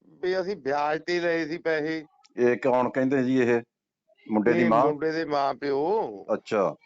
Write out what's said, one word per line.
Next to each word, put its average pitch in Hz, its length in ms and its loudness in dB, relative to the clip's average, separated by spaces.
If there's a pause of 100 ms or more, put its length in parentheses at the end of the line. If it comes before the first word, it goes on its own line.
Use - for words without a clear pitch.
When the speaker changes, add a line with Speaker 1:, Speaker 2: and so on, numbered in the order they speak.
(220)
Speaker 1:
ਵੀ 185 200 -2
ਅਸੀਂ 190 160 -4
ਵਿਆਜ 147 460 -2
ਤੇ 175 160 -2
ਲਏ 165 280 0
ਸੀ 165 120 -6
ਪੈਸੇ। 160 460 -4 (320)
Speaker 2:
ਇਹ 120 200 4
ਕੌਣ 123 320 2
ਕਹਿੰਦੇ 131 340 0
ਜੀ 131 160 0
ਇਹ? 120 220 2 (640)
ਮੁੰਡੇ 110 260 2
ਦੀ 117 100 2
Speaker 1:
ਇਹ - 20 4
Speaker 2:
ਮਾਂ? 113 180 4
Speaker 1:
ਮੁੰਡੇ 151 280 0
ਦੇ 160 140 -4
ਮਾਂ 139 300 -2
ਪਿਓ। 143 280 -2 (500)
Speaker 2:
ਅੱਛਾ। 101 300 0 (220)